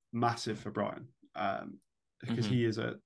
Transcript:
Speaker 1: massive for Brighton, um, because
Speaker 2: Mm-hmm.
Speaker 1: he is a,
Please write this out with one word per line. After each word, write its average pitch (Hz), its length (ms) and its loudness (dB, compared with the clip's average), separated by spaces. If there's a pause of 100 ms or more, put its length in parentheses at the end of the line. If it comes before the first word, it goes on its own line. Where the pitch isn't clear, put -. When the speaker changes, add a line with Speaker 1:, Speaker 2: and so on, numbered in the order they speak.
(120)
Speaker 1:
massive 117 460 0
for - 120 -6
Brighton, - 360 -2 (300)
um, - 420 -2 (420)
because 113 260 0
Speaker 2:
Mm-hmm. 110 80 4
Speaker 1:
he 120 100 4
is 107 140 2
a, 117 160 -2 (120)